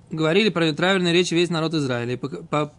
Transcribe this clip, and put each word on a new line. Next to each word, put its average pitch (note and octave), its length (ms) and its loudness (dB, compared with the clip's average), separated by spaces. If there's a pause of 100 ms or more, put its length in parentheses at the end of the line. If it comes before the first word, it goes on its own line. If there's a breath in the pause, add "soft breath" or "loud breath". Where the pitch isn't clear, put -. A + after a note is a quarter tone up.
(120)
говорили E3 380 2
про E3 220 0
траурные F3 420 0
речи F3 200 2
весь E3+ 160 2
народ D#3+ 240 -2
Израиля, B2 400 -2
и B2 40 -6
по-, C3+ 120 -8
по-, D3+ 500 -4